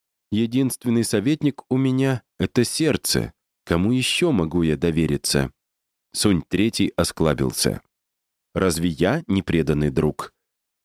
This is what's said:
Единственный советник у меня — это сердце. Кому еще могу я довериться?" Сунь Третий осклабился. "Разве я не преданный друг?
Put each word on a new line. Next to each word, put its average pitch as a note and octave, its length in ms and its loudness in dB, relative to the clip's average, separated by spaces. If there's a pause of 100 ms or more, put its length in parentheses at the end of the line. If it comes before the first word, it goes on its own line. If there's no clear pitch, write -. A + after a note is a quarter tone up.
(300)
Единственный A#2 720 0
советник B2+ 640 0
у B2+ 80 0
меня — C3 460 2 (160)
это A2+ 260 2
сердце. F2+ 680 -2 (320)
Кому F#2 280 2
еще C3 400 0
могу E2+ 300 0
я D2+ 140 2
довериться?" D2 760 0 (600)
Сунь F#2+ 340 2
Третий G2+ 500 -2
осклабился. C2+ 840 -2 (720)
"Разве F2 340 0
я F2 400 0
не F#2+ 140 0
преданный D2+ 480 0
друг? - 440 -2 (500)